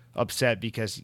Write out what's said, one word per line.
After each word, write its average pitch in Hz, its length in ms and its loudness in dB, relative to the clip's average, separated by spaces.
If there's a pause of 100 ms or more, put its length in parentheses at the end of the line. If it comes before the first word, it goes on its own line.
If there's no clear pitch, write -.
(140)
upset 117 460 2
because 110 440 -4